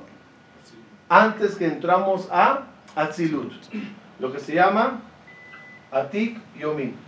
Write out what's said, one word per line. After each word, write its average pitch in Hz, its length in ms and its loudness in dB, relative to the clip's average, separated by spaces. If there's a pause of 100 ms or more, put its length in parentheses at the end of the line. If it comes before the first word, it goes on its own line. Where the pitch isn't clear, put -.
(1120)
antes 202 460 4
que 175 100 0
entramos 185 680 0
a 247 300 4 (340)
Atzilut, 151 560 -4 (680)
lo 127 140 -6
que 143 80 -10
se - 140 -8
llama 208 460 2 (920)
Atik 190 460 -2 (200)
Yomin. 147 380 -4 (120)